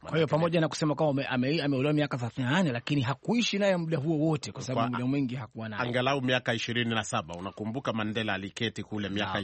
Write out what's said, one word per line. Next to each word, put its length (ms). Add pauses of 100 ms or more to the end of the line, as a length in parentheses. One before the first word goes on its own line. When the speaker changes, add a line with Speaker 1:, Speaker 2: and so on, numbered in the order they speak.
Speaker 1:
Kwa 140
hiyo 120
pamoja 340
na 60
kusema 280
kwamba 340
ame-, 180
ame-, 140
ameolewa 320
miaka 240
thelathini 300
na 60
nane, 180
lakini 300
hakuishi 580
naye 180
muda 200
huo 200
wote, 340
kwa 100
sababu 280
Speaker 2:
Kwa 100
Speaker 1:
muda 100
mwingi 260
hakuwa 340
naye. 120
Speaker 2:
angalau 400
miaka 320
ishirini 420
na 80
saba. 320
Unakumbuka 580
Mandela 400
aliketi 500
kule 260
miaka 160
Speaker 1:
Naam, 80
miaka 100